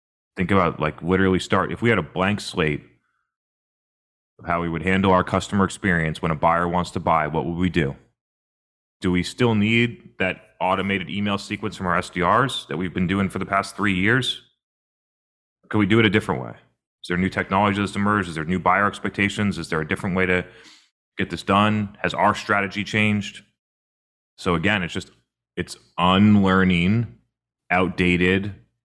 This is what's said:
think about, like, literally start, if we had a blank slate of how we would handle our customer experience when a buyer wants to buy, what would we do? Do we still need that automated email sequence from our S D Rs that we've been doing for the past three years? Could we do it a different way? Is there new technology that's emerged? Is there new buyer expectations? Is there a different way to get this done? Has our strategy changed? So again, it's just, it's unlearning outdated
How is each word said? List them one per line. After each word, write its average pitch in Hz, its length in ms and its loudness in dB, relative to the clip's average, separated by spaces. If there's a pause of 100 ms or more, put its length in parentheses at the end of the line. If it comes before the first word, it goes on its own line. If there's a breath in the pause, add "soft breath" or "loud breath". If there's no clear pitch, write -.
(380)
think 92 140 -2
about, 90 280 2
like, 76 220 -4
literally 92 380 2
start, 92 320 -2
if 87 100 -8
we 117 80 2
had 107 100 2
a 82 40 0
blank 92 360 -2
slate 78 440 -4 (1600)
of - 60 -20
how 85 160 -2
we 85 80 -4
would 82 140 -6
handle 95 280 2
our 90 120 4
customer 95 400 0
experience 85 580 -2
when 82 100 -2
a 80 40 -2
buyer 85 320 2
wants 87 240 -2
to 98 80 -6
buy, 80 280 0
what 73 180 -4
would 82 120 -4
we 90 120 0
do? 78 260 -2 (1080)
Do 92 100 0
we 90 120 0
still 117 320 0
need 113 640 -2
that 90 220 -4 (180)
automated 95 500 -2
email 101 280 -4
sequence 101 380 -8
from 98 100 -8
our 87 120 0
S 92 120 -4
D 90 120 -4
Rs 113 480 0
that 73 80 -6
we've 90 160 -6
been 92 140 -2
doing 95 220 0
for 95 100 -8
the 92 60 -8
past 98 320 -2
three 98 160 -2
years? 110 480 -2 (1300)
Could 110 80 0
we 104 80 4
do 107 140 4
it 113 60 6
a 107 40 6
different 92 320 0
way? 58 100 -12
Is - 580 -20
there 87 80 -2
new 92 120 0
technology 98 500 0
that's 101 160 -2
emerged? 101 340 0
Is 78 60 -8
there 78 100 -4
new 90 140 -2
buyer 92 280 2
expectations? 98 720 -2
Is 80 120 -8
there 78 120 -2
a 78 60 -6
different 92 280 -4
way 92 100 2
to 90 200 0 (720 loud breath)
get 98 120 -4
this 85 140 -10
done? 104 580 2
Has 85 120 -2
our 98 220 2
strategy 101 480 -2
changed? 107 600 -2 (920)
So 90 180 -2
again, 98 260 0
it's 82 120 -8
just, - 180 -8 (440)
it's - 220 -8 (200)
unlearning 95 1200 4 (500)
outdated 90 840 0 (320)